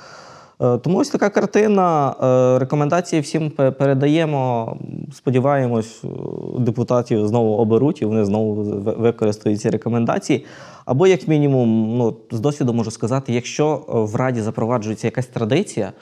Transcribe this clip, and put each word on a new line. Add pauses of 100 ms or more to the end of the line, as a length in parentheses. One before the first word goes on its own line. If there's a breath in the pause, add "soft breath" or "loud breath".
(600 loud breath)
Е,
тому
ось
така
картина. (400)
Е,
рекомендації
всім
пе-,
передаємо. (360)
Сподіваємось,
е, (520)
депутатів
знову
оберуть,
і
вони
знову
ви-,
використають
ці
рекомендації. (400 loud breath)
Або,
як
мінімум,
ну, (160)
з
досвіду
можу
сказати,
якщо,
е,
в
Раді
запроваджується
якась
традиція,